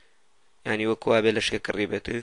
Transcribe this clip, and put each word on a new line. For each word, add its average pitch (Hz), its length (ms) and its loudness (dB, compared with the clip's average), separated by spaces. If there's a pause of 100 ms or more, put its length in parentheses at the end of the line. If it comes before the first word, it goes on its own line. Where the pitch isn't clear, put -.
(680)
یعنی 110 200 -2
وەکو 110 220 -2
وا 117 120 6
بێ 110 120 4
لە 107 120 0
شتێک - 200 -2
کڕی 104 220 -2
بێت 101 200 -4 (160)